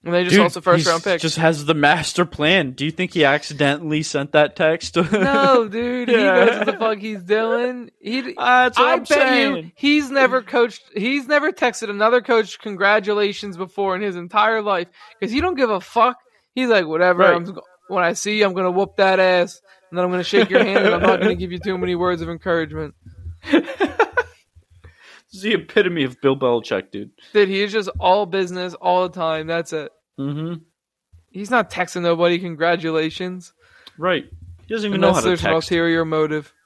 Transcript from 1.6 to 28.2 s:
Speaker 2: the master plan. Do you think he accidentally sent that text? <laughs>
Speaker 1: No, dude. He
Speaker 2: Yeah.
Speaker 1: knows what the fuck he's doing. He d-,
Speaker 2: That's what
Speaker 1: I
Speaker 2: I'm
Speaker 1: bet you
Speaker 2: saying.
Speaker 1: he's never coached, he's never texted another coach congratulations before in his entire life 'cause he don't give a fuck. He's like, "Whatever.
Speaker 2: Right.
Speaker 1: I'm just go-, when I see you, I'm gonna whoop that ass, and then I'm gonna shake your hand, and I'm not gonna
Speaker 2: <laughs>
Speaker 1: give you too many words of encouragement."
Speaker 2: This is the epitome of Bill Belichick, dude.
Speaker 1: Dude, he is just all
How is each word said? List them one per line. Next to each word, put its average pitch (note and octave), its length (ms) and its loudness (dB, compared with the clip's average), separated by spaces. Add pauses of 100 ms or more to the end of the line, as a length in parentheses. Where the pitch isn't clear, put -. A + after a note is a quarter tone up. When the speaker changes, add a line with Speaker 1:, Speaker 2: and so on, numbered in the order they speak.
Speaker 2:
the D3+ 80 0
master D#3 540 2
plan. D3+ 460 0
Do C#3 120 -6
you D#3 60 -2
think F3+ 240 -6
he D#3 100 4
accidentally D3 800 0
sent C#3+ 300 -6
that D3+ 220 4
text? D#3+ 420 -2
<laughs> - 0 -
Speaker 1:
No, B3+ 720 2
dude. A#3+ 440 -4
He - 40 4
Speaker 2:
Yeah. F#3 300 4
Speaker 1:
knows A3+ 140 2
what G#3+ 80 -2
the B3 80 -2
fuck A3 240 -2
he's G#3 240 -10
doing. A3+ 680 -2 (100)
He B3 200 -6
d-, B3 160 -10
Speaker 2:
That's B3 420 4
what B3 80 6
Speaker 1:
I B3+ 60 2
Speaker 2:
I'm - 120 0
Speaker 1:
bet - 40 -16
you D4+ 60 4 (400)
Speaker 2:
saying. D#3+ 220 -10
Speaker 1:
he's D4 340 2
never C4 320 2
coached, A#3+ 400 0 (120)
he's B3 320 -2
never G3 260 0
texted A3+ 360 -2
another G#3+ 320 2
coach A3+ 400 0
congratulations G3+ 960 0
before F#3+ 400 -4
in G3 60 -6
his G3+ 140 -4
entire G#3+ 440 0
life F#3 280 -2 (340)
'cause G3+ 80 -4
he C4 100 -2
don't F4 160 -2
give B3 140 0
a F#3+ 100 -2
fuck. A#3 380 0 (360)
He's B3+ 140 -2
like, G3 180 4
"Whatever. F3 360 2
Speaker 2:
Right. F3+ 120 6
Speaker 1:
I'm E3+ 120 -2
just F#3+ 80 -14
go-, - 80 -16 (260)
when F#3 160 -2
I E3 80 0
see G#3+ 280 -4
you, G#3 40 4
I'm G3 80 0
gonna F#3 180 -2
whoop F#3+ 260 -2
that F#3+ 220 2
ass, F3+ 440 0 (260)
and E3+ 80 -10
then F3+ 80 0
I'm F3+ 60 -2
gonna F3+ 120 -2
shake G3+ 280 2
your F3 120 4
hand, G3 220 0
and G3 100 2
I'm E3+ 60 -2
not - 200 2
gonna F#3+ 140 2
Speaker 2:
<laughs> - 0 -
Speaker 1:
give F3 160 -8
you F3+ 80 -10
too F#3+ 200 -6
many F3+ 160 -4
words F3 260 -2
of E3 80 -8
encouragement." D#3+ 680 -6 (480)
Speaker 2:
This - 220 0 (1700)
is F#2+ 100 -18
the G#3+ 120 -2
epitome F3 500 0
of B2+ 160 -8
Bill C3+ 160 2
Belichick, A#2+ 560 -2
dude. G#2 180 -12 (220)
Speaker 1:
Dude, G3+ 160 4
he F#3+ 140 -2
is G3+ 100 -4
just G#3 160 -2 (100)
all F#3+ 260 2